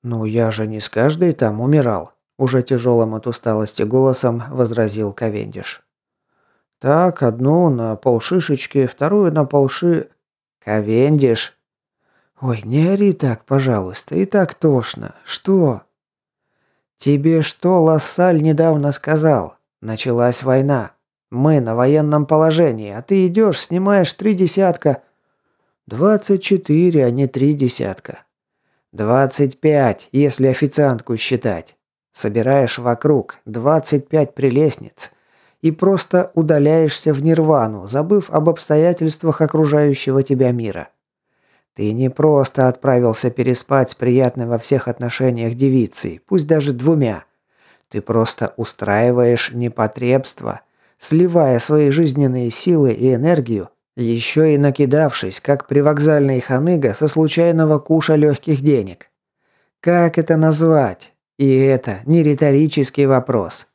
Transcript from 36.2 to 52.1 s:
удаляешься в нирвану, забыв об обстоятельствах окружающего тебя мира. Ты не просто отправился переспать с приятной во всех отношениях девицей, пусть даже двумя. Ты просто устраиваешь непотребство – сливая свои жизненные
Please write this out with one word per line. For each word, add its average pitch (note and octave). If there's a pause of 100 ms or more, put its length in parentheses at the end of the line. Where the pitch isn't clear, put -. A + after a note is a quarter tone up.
удаляешься D#3
в C#3
нирвану, D3
забыв D#3
об D#3
обстоятельствах D#3+
окружающего D3
тебя C3
мира. G#2 (880)
Ты G#2+
не B2+
просто C#3
отправился B2
переспать B2
с -
приятной B2
во A#2
всех B2
отношениях A#2+
девицей, A#2+
пусть D#3+
даже D3
двумя. B2 (680)
Ты G#2
просто A2+
устраиваешь A#2+
непотребство – A#2+ (360)
сливая D#3+
свои D3+
жизненные C3+